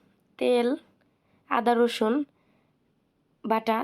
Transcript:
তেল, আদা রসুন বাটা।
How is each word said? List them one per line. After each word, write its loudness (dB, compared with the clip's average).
তেল, 2
আদা 0
রসুন 0
বাটা। -2